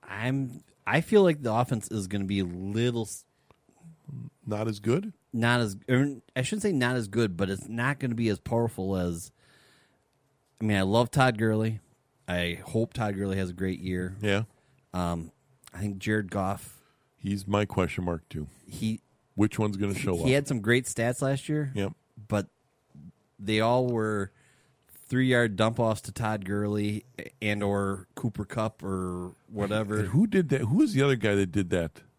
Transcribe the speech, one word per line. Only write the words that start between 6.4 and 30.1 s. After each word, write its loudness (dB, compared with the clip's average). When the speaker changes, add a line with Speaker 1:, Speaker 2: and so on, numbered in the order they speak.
Speaker 1:
shouldn't -2
say 2
not 2
as -2
good, 0
but 0
it's -6
not -2
gonna -2
be 0
as 0
powerful -2
as, -2
I -4
mean, 2
I 2
love 2
Todd 4
Gurley. 0
I -2
hope -2
Todd -2
Gurley -2
has -2
a -10
great -4
year. -4
Speaker 2:
Yeah. 2
Speaker 1:
Um, -2
I -14
think -4
Jared -2
Goff. -4
Speaker 2:
He's -4
my 2
question 0
mark, -4
too. -8
Speaker 1:
He -4
Speaker 2:
Which 2
one's 0
gonna 0
show 0
Speaker 1:
he -2
Speaker 2:
up? 4
Speaker 1:
had 4
some -2
great 4
stats -2
last -2
year. 0
Speaker 2:
Yep. -2
Speaker 1:
But 0
they 0
all 2
were -2
three-yard 4
dump-offs 2
to -12
Todd -4
Gurley -2
and 0
or 0
Cooper -4
Kupp -4
or -4
whatever. 0
Speaker 2:
And 0
who 4